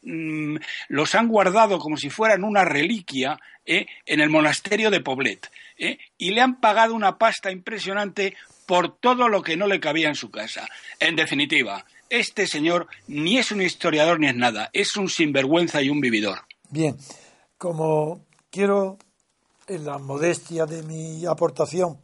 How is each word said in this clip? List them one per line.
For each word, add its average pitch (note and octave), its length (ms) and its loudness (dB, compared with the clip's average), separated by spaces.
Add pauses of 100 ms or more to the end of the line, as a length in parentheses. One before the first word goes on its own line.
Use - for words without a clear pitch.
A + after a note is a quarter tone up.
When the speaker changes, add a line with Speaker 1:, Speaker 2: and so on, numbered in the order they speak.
Speaker 1:
mm, D#3 540 -6 (340)
los D3 260 0
han A#3 100 4
guardado G3+ 540 4
como D3+ 160 -4
si C#3 140 -6
fueran G#3 340 2
una G3+ 200 2
reliquia, D3 760 -2 (240)
eh, F3+ 220 0 (200)
en D3+ 140 0
el D3+ 100 4
monasterio D#3 600 2
de - 100 2
Poblet, C3 500 -4 (280)
eh, A3 200 -4 (200)
y E3+ 120 -4
le A3 120 2
han B3+ 180 2
pagado A3+ 340 4
una G3+ 240 0
pasta G#3 320 0
impresionante F#3+ 840 -4 (320)
por F3+ 320 2
todo B3 300 4
lo G3 140 2
que E3+ 140 -2
no G3+ 100 0
le G3 140 2
cabía D#3 280 0
en D3 60 0
su A2+ 160 -10
casa. G#2+ 380 -10 (320)
En D#3+ 160 0
definitiva, C#3+ 680 0 (240)
este A3 380 -2
señor E3+ 400 0 (220)
ni D#3 300 0
es A#3 120 0
un G#3 120 -2
historiador D#3+ 580 2
ni D3 80 4
es B2+ 80 0
nada, A#2+ 360 -2
es G3 240 -2
un G3 120 -2
sinvergüenza D3+ 760 0
y C3+ 60 0
un D3 120 0
vividor. G#2+ 400 0 (300)
Speaker 2:
Bien, D3+ 260 -2 (640)
como D#3 680 -2 (260)
quiero, G3 480 0 (680)
en E3+ 180 -8
la C#3+ 140 -6
modestia D#3+ 680 -2
de D#3+ 160 -10
mi D#3+ 420 -10
aportación, D#3+ 800 0